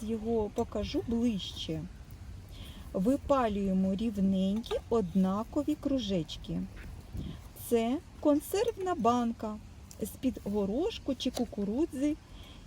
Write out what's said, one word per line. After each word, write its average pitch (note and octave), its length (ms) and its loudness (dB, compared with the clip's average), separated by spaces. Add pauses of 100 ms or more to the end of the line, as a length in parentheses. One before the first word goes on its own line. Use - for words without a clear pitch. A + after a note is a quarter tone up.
його A3 520 0
покажу A3 520 -2
ближче. A3+ 760 0 (1120)
Випалюємо G3+ 1000 4
рівненькі G3 800 2 (140)
однакові G#3+ 840 2
кружечки. G3 880 0 (1040)
Це A#3+ 320 4 (200)
консервна F#4 760 2
банка A#3 600 2 (440)
з-під - 420 -2
горошку A3+ 720 0
чи B3+ 160 0
кукурудзи. B3+ 840 0 (520)